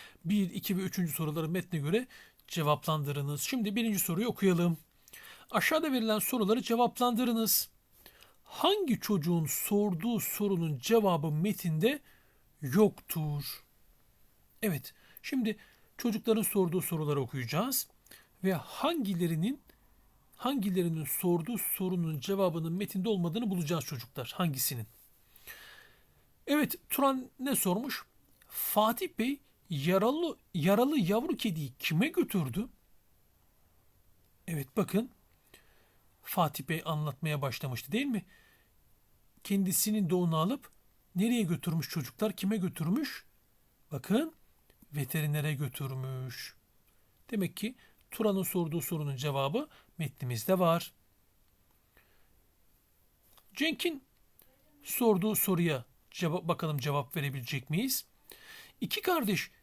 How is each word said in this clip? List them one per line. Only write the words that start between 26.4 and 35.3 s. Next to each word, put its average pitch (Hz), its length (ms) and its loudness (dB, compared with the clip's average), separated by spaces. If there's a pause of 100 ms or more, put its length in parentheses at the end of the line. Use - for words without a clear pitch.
Evet, 285 300 2 (140)
Turan 269 480 0
ne 262 180 0
sormuş? 214 480 -2 (440)
Fatih 220 600 0 (100)
Bey 262 220 -2 (300)
yaralı, 196 680 2 (160)
yaralı 214 440 4
yavru 226 380 2
kediyi 156 420 -4
kime 180 300 2
götürdü? 190 600 0 (1800)
Evet, 151 300 -4
bakın, 208 340 0 (1120)